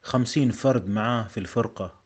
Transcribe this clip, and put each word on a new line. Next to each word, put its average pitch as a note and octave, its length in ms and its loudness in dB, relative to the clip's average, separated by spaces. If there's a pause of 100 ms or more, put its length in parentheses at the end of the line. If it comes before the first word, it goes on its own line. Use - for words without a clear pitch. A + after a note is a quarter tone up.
وخمسين B2+ 500 2
فرد B2 360 2
معاه A2 400 0
في - 120 -8
الفرقة G2 540 -4 (120)